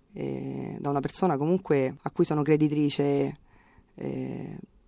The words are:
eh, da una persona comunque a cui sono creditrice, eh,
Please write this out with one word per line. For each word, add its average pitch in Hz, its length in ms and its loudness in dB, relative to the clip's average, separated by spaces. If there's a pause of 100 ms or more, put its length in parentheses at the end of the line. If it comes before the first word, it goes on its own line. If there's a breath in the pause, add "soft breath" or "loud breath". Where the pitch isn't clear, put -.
(120)
eh, 135 640 -6
da 143 120 -2
una 143 100 2
persona 147 360 0
comunque 143 680 2
a - 80 -6
cui - 140 2
sono 151 180 2
creditrice, 147 960 2 (560 soft breath)
eh, 131 640 -8 (300)